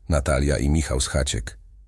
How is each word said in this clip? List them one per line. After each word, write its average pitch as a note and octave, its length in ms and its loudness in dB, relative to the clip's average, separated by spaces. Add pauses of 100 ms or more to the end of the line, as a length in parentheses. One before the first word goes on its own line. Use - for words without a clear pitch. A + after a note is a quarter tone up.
Natalia C#2+ 500 2
i C2+ 100 0
Michał D2 320 0
z - 60 -2
Haciek, - 520 -4 (300)